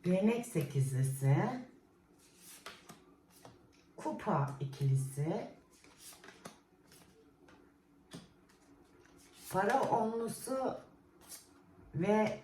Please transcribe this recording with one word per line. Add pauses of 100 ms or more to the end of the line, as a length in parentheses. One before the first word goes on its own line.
Değnek
sekizlisi. (2500)
Kupa
ikilisi. (4000)
Para
onlusu (1120)
ve